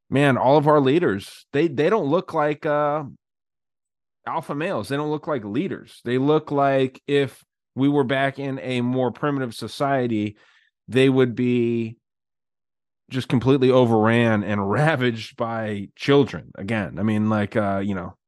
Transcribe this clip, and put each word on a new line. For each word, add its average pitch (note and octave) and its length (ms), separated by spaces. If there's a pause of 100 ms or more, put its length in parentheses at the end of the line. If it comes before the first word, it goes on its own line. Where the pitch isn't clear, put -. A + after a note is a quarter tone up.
(100)
man, C3+ 260
all B2 200
of D3 100
our D3 140
leaders, C3 720
they, D#3 160
they C#3+ 200
don't G3 200
look F3 260
like, D3+ 320
uh, D3 380 (1200)
alpha D3+ 280
males. D3 340
They C3+ 80
don't D3+ 140
look D3+ 160
like C#3+ 180
leaders. A#2+ 600
They A#2+ 140
look D3+ 320
like C#3 560
if C#3+ 380 (300)
we C3+ 140
were C#3+ 160
back C3+ 340
in C3+ 240
a B2 180
more B2 300
primitive C3 440
society, A#2 840 (520)
they C3 200
would C3 260
be A#2 600 (1120)
just B2+ 180
completely C3 420
overran A2+ 760
and G2+ 260
<laughs> - 0
ravaged B2 640
by A2 600
children A#2 600
again. G2 420
I F#2+ 40
mean, G#2+ 260
like, G#2+ 280
uh, G2 280
you G2+ 100
know, F2+ 220 (120)